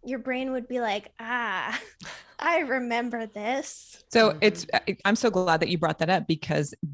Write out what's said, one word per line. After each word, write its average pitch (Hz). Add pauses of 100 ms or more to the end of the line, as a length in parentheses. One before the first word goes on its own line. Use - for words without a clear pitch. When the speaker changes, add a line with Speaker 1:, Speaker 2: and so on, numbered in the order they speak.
Speaker 1:
your 262
brain 262
would 247
be 247
like, 208
"Ah, 226 (320)
<laughs> -
I 330
remember 240
this." 226 (100)
Speaker 2:
So 220
Speaker 3:
Mm-hmm. 156
Speaker 2:
it's, 208
I, -
I'm 202
so 233
glad 180
that 165
you 170
brought 160
that 165
up 185
because, 151 (220)